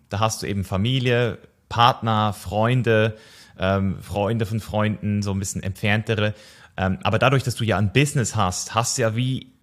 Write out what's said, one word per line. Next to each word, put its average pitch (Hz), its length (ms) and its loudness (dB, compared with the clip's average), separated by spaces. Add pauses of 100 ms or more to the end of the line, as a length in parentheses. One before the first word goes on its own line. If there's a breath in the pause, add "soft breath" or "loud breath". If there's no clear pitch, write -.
da 101 100 -4
hast 110 240 0
du - 40 -6
eben 101 160 -2
Familie, 120 760 0 (280)
Partner, 110 680 2
Freunde, 110 840 2 (400 loud breath)
ähm, 98 440 0
Freunde 101 440 -2
von 110 140 -4
Freunden, 104 640 -2
so 101 80 -2
ein 98 80 -2
bisschen - 240 -6
entferntere. 104 720 0 (420 loud breath)
Ähm, 95 260 0
aber 104 140 2
dadurch, 131 260 4
dass 120 120 -4
du 120 80 -4
ja 104 140 0
ein 101 140 0
Business 139 440 0
hast, 95 400 -2
hast 113 220 -2
du 131 40 0
ja 110 140 0
wie 127 360 -4 (120)